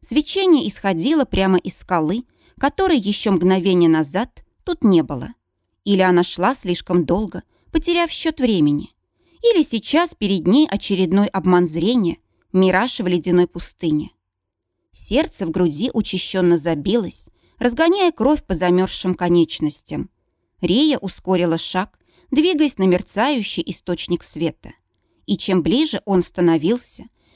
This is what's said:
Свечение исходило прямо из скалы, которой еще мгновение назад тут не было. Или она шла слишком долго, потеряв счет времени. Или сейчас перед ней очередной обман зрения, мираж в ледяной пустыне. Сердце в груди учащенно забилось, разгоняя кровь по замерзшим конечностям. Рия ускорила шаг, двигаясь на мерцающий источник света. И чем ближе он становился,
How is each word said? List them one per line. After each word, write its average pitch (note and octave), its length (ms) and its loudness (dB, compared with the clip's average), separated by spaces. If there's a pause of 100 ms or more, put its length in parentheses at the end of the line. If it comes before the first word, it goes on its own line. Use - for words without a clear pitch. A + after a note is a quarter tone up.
Свечение D#4 680 0
исходило G3+ 560 0
прямо F#3+ 340 2
из - 180 -6
скалы, F3 480 -2 (340)
которой E4 400 2
еще G3+ 340 -2
мгновение F3+ 560 4
назад D#3+ 560 -2 (200)
тут E4+ 200 -4
не F3+ 180 6
было. C3+ 320 -8 (500)
Или G3 180 2
она F3+ 200 4
шла F#3 320 -2
слишком F3+ 500 -2
долго, C#3 380 -4 (280)
потеряв E4+ 400 0
счет - 300 -4
времени. E3 500 0 (520)
Или A4 200 4
сейчас D4 520 -2
перед F#3+ 320 -2
ней C4+ 200 6
очередной F#3+ 600 0
обман F#3 400 2
зрения, F3 520 -2 (340)
мираж F#3+ 480 2
в G3 60 -4
ледяной F3+ 400 2
пустыне. - 640 -6 (800)
Сердце - 540 -4
в E4 40 -4
груди F3+ 420 -2
учащенно F3+ 640 0
забилось, E3+ 720 -4 (280)
разгоняя E4 540 2
кровь D4 320 0
по F#3+ 100 -4
замерзшим F3+ 600 0
конечностям. D#3+ 960 -2 (500)
Рия C4 380 0
ускорила F3 600 -2
шаг, - 400 -8 (320)
двигаясь D4+ 480 0
на F#3+ 60 2
мерцающий G3+ 800 -2
источник - 560 -6
света. - 500 -8 (540)
И G3+ 100 0
чем F#3 260 0
ближе A#3+ 420 0
он F#3+ 180 2
становился, F3 840 -2 (320)